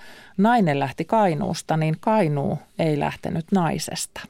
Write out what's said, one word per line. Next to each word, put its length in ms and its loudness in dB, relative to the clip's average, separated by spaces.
nainen 440 4
lähti 240 -4
Kainuusta, 720 0
niin 240 0
Kainuu 580 0
ei 220 0
lähtenyt 520 -4
naisesta. 760 -2